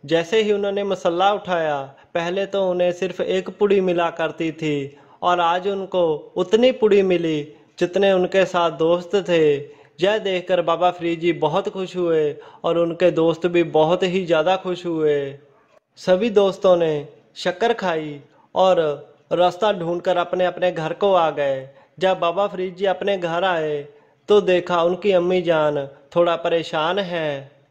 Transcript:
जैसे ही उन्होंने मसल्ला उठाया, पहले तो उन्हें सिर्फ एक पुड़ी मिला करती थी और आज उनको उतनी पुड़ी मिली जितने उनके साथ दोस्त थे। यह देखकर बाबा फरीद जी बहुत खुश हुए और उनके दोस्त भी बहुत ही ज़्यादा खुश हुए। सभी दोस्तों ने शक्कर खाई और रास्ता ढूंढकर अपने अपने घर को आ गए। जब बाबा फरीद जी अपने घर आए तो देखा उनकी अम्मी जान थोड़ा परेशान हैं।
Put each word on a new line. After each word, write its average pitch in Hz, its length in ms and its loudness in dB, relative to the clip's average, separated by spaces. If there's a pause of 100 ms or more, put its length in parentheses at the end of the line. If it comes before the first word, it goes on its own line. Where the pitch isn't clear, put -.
जैसे 165 360 0
ही 208 100 0
उन्होंने 202 340 -2
मसल्ला 185 480 0
उठाया, 170 440 -2 (360)
पहले 180 340 -2
तो 196 220 -2
उन्हें 180 240 0
सिर्फ 180 280 -6
एक 185 280 -2 (100)
पुड़ी 202 220 2
मिला 175 300 0
करती 160 420 -4
थी 147 440 -4 (240)
और 175 200 2
आज 175 260 0
उनको 190 360 -2 (340)
उतनी 240 360 2
पुड़ी 202 300 4
मिली 170 360 0 (400)
जितने 196 340 2
उनके 185 320 2
साथ 170 320 0
दोस्त 175 380 0 (140)
थे। 165 140 4 (560)
यह 202 200 2
देखकर 180 440 -2
बाबा 170 280 2
फरीद 170 280 -4
जी 170 200 0
बहुत 175 300 0
खुश 190 260 -8
हुए 165 280 0 (400)
और 170 140 0
उनके 170 360 2
दोस्त 165 340 0
भी 175 160 2 (100)
बहुत 160 320 4
ही 180 200 -2
ज़्यादा 160 320 2
खुश 180 280 -6
हुए। 156 320 0 (840)
सभी 185 320 2
दोस्तों 190 460 4
ने 160 160 0 (440)
शक्कर 220 380 -2
खाई 160 440 -6 (360)
और 185 240 4 (540)
रास्ता 180 400 0
ढूंढकर 175 440 -2
अपने 180 280 -2
अपने 180 280 -2
घर 160 220 -6
को 202 200 2
आ 165 160 4
गए। 135 360 -4 (320)
जब 180 200 0
बाबा 175 280 0
फरीद 185 280 -8
जी 190 120 -4
अपने 190 320 -2
घर 170 260 -2
आए 156 360 -2 (480)
तो 208 140 6
देखा 180 400 2
उनकी 180 300 0
अम्मी 180 280 2
जान 151 440 0 (300)
थोड़ा 170 220 4
परेशान 170 640 -2
हैं। 156 500 -6 (200)